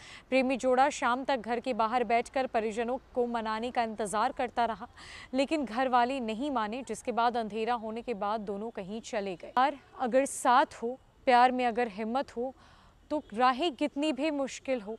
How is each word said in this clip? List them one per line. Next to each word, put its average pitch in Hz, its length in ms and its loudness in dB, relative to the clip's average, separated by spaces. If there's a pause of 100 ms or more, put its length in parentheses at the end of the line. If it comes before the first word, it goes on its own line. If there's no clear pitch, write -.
(280)
प्रेमी 262 280 2
जोड़ा 254 340 4
शाम 254 340 0
तक 277 120 0
घर 226 240 -4
के 254 140 -2
बाहर 226 300 2
बैठकर 240 420 0
परिजनों 226 520 -2 (160)
को 240 120 2
मनाने 226 440 -4
का 240 120 0
इंतजार 220 500 0
करता 247 320 0
रहा, 214 240 -4 (460)
लेकिन 285 300 2
घर 240 240 0
वाले 247 320 4
नहीं 226 300 -4
माने, 233 320 -2
जिसके 233 300 -6
बाद 233 240 2
अंधेरा 220 380 -2
होने 220 280 -6
के 240 120 -6
बाद 208 260 -4
दोनों 208 300 -6
कहीं 208 300 -8
चले 196 360 -4
गए। - 120 -14
प्यार 277 300 2 (200)
अगर 262 280 2
साथ 269 400 4 (160)
हो, 247 160 -6 (260)
प्यार 247 280 8
में 254 140 0
अगर 233 220 0
हिम्मत 220 480 -4
हो, 254 180 -6 (560)
तो 302 120 -2 (120)
राहें 254 400 2
कितनी 294 380 0
भी 285 180 0
मुश्किल 269 500 -4
हो 208 180 -10